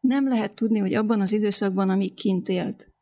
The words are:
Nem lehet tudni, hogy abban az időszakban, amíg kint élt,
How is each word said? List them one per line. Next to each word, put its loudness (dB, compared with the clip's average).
Nem 2
lehet 0
tudni, 0
hogy 0
abban 0
az 0
időszakban, 0
amíg 0
kint -2
élt, -4